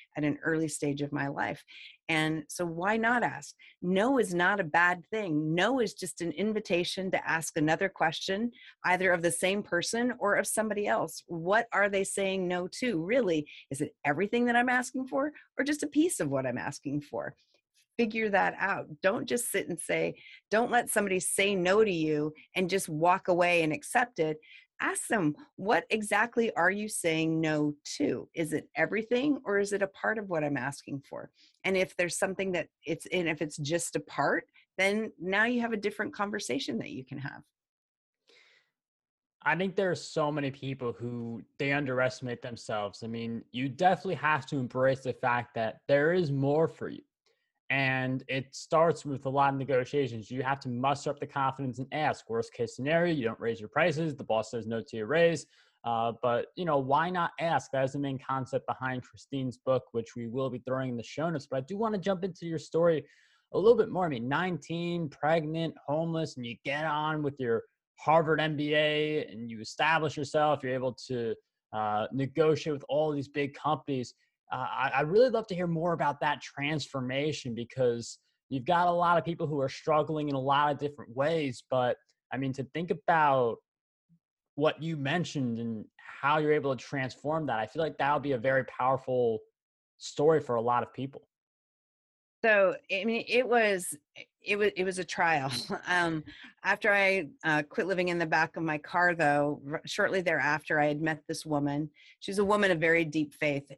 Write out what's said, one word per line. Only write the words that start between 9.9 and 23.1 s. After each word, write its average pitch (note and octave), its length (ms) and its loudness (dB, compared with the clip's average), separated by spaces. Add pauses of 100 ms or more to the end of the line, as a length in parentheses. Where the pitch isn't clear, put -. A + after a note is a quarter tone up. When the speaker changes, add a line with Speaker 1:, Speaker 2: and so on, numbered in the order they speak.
Speaker 1:
or F#3+ 160 2
of F#3+ 100 2
somebody G#3 400 -2
else. G#3+ 400 -2
What F3 460 0
are G3 160 4
they G3 160 0
saying F#3+ 420 -2
no F3+ 220 -2 (100)
to? G#3+ 240 -2
Really, F3+ 460 0 (240)
is C3+ 80 -4
it - 240 -6
everything G3 400 0
that A#3+ 120 2
I'm B3 120 2
asking B3+ 400 -2
for C#4+ 240 -2 (260)
or C#4 60 0
just D4 180 -2
a D4+ 60 -2
piece D#4 320 2
of D3+ 100 -2
what C3 160 0
I'm B2 120 -2
asking C3 420 -6
for? - 340 -8 (640)
Figure A3 300 0
that F#3 320 2
out. F#3 260 -2 (160)
Don't F#3+ 240 2
just A#3+ 240 -2
sit - 180 -2
and E3+ 80 -4
say, E3 380 -2 (380)
don't A3+ 180 2
let A#3+ 180 2
somebody G3+ 300 0
say G3 380 0
no F#3+ 260 6
to G#3+ 80 2
you D#3 420 0 (220)
and E3+ 160 0
just F#3 180 -2
walk E3+ 380 2